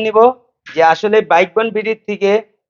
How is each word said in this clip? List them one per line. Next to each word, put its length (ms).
নিব 120
যে 60
আসলে 240
বাইক 220
ওয়ান 200
বিডির 240
থেকে 220